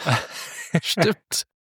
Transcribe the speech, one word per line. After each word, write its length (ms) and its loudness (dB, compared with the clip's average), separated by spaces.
<laughs> 480 -4
Stimmt. 640 0